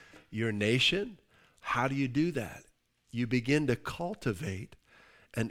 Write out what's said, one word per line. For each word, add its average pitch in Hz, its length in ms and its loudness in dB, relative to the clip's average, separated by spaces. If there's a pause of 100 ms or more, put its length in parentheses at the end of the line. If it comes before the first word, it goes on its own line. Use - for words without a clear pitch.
(280)
your 110 240 0
nation, 127 640 2 (420)
how 123 280 0
do 135 60 -2
you 139 140 0
do 147 240 2
that? 120 320 -8 (460)
You 120 160 -2
begin 127 420 2
to 120 60 4
cultivate 104 1000 -6 (560)
an 113 180 -2